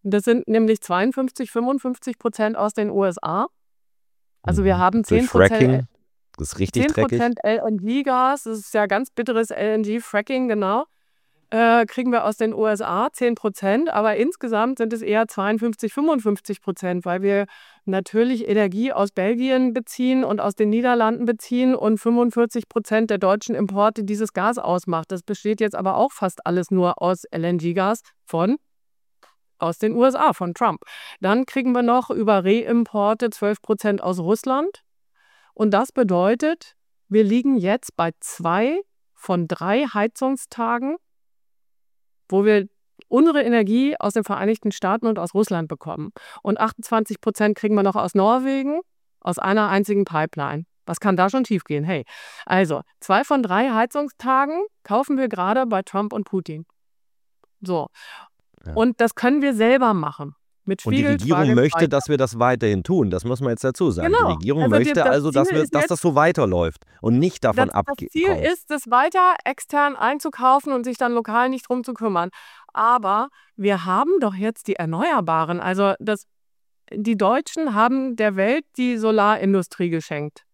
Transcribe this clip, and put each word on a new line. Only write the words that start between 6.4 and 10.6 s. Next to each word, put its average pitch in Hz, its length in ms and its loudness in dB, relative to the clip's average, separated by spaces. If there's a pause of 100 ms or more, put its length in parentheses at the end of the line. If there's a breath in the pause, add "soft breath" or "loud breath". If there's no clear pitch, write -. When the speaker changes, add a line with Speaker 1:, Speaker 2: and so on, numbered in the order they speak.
Speaker 2:
ist - 100 -12
richtig 247 300 0
dreckig. 247 320 0
Speaker 1:
Zehn 240 120 0
Prozent 220 120 -6
L-N-G-Gas, 247 960 0
das 220 160 -8
ist - 160 -14
ja 208 120 2
ganz 202 220 -2
bitteres 233 440 -2
L-N-G-Fracking, 220 960 -2
genau, 214 360 0 (680)